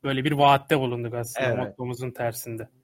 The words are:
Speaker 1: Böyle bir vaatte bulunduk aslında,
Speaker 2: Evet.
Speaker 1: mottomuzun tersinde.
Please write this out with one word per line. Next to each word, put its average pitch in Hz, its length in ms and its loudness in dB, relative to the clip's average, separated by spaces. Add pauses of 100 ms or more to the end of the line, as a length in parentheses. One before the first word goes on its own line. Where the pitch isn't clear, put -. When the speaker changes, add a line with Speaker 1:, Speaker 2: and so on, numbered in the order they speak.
Speaker 1:
Böyle 135 200 -2
bir 151 80 0
vaatte 139 460 6
bulunduk 120 360 -4
aslında, 120 320 -4
Speaker 2:
Evet. 120 120 0
Speaker 1:
mottomuzun 123 520 -6
tersinde. 117 580 -8 (160)